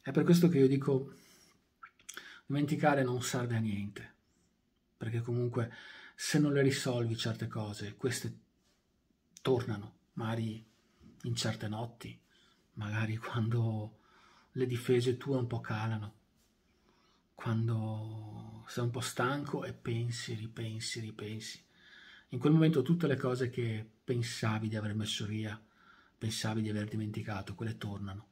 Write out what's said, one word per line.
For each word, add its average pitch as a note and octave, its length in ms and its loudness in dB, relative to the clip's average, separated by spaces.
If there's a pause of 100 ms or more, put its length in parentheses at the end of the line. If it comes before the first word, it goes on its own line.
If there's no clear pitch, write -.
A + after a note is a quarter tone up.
È C3+ 100 -8
per D3+ 120 4
questo F3 260 8
che C3+ 80 6
io C3+ 100 10
dico, C3+ 460 2 (1300)
dimenticare C#3+ 560 4
non B2 180 0
serve A#2+ 340 0
a A2+ 40 2
niente, G#2 540 -4 (840)
perché A#2 240 -2
comunque A#2+ 500 0 (440)
se - 240 2
non D3 140 4
le C#3 100 6
risolvi A#2+ 520 2
certe A#2 320 -4
cose, G#2 480 -6
queste A#2 400 -4 (1080)
tornano, A2+ 540 0 (160)
magari A2+ 500 -4 (600)
in A#2+ 120 -2
certe A2+ 320 -2
notti, A2+ 520 -8 (540)
magari A2 440 -2
quando A2+ 840 0 (540)
le C3 120 0
difese B2 520 2
tue C3+ 200 0
un B2 80 0
po' A#2 160 -4
calano, A2 520 -4 (1200)
quando A2 1300 -4
sei B2 160 -4
un A#2+ 80 0
po' A#2+ 100 -4
stanco - 640 -2
e A#2+ 80 -8
pensi, A#2+ 640 -4
ripensi, A2+ 640 -6
ripensi. G#2+ 640 -10 (680)
In B2 100 -4
quel D3+ 140 8
momento D#3+ 300 8
tutte E3+ 240 4
le C3 100 2
cose B2+ 320 0
che A2+ 340 -2 (200)
pensavi A2+ 640 0
di A2 80 -2
aver G#2+ 180 -2
messo G#2+ 320 -2
via, G#2+ 340 -4 (580)
pensavi A2 440 -2
di G#2+ 80 0
aver G#2 180 -2
dimenticato, G#2+ 680 -6
quelle A2 220 -6
tornano G2 540 -8